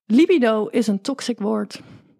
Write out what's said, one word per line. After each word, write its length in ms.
libido 600
is 200
een 140
toxic 380
woord. 420